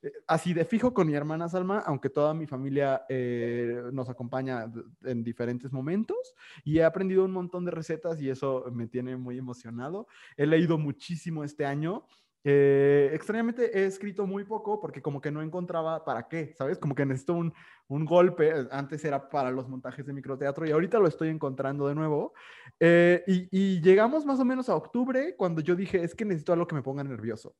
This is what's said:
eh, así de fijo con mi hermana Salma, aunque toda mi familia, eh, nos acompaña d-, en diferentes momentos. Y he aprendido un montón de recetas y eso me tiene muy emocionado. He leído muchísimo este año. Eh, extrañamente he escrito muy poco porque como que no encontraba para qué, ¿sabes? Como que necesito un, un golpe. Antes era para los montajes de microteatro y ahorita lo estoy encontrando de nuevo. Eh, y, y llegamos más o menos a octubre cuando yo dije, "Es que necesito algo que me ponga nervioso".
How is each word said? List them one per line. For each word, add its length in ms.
eh, 120
así 260
de 100
fijo 300
con 140
mi 60
hermana 340
Salma, 320
aunque 280
toda 240
mi 140
familia, 640
eh, 720
nos 160
acompaña 600
d-, 160
en 140
diferentes 480
momentos. 640
Y 160
he 60
aprendido 400
un 80
montón 320
de 80
recetas 480
y 100
eso 420
me 140
tiene 300
muy 220
emocionado. 680
He 100
leído 320
muchísimo 640
este 240
año. 400
Eh, 640
extrañamente 640
he 100
escrito 380
muy 200
poco 340
porque 240
como 180
que 120
no 100
encontraba 640
para 240
qué, 280
¿sabes? 220
Como 160
que 100
necesito 300
un, 180
un 160
golpe. 480
Antes 340
era 240
para 220
los 180
montajes 380
de 60
microteatro 520
y 60
ahorita 300
lo 80
estoy 220
encontrando 580
de 80
nuevo. 380
Eh, 480
y, 240
y 300
llegamos 440
más 140
o 60
menos 240
a 80
octubre 600
cuando 240
yo 140
dije, 300
"Es 100
que 100
necesito 280
algo 160
que 80
me 80
ponga 180
nervioso". 580